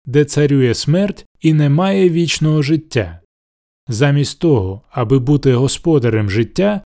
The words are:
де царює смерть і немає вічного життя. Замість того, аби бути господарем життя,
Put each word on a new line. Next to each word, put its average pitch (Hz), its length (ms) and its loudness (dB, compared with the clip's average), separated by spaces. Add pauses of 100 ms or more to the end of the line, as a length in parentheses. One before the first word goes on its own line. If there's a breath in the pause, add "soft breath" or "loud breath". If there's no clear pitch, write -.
де 143 180 0
царює 139 500 2
смерть 196 520 -2 (140)
і 156 120 2
немає 180 560 2
вічного 156 540 0
життя. 120 540 -4 (720)
Замість 143 520 0
того, 104 500 0
аби 127 280 0
бути 135 360 2
господарем 120 760 0
життя, 180 500 -2 (120)